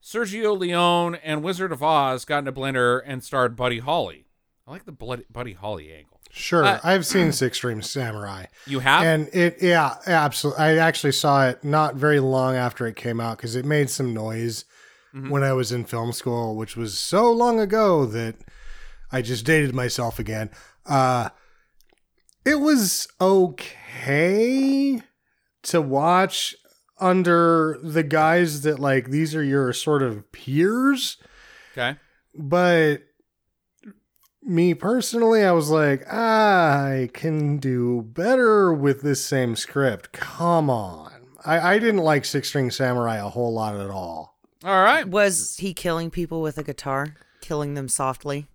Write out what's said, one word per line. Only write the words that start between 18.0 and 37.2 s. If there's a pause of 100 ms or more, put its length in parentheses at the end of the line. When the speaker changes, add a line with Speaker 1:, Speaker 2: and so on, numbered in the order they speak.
Speaker 2:
that (760)
I
just
dated
myself
again. (380)
Uh, (1120)
it
was (140)
okay (580)
to
watch (480)
under
the
guise
that,
like,
these
are
your
sort
of
peers. (560)
Speaker 1:
Okay. (340)
Speaker 2:
But (1400)
me
personally,
I
was
like,
"I
can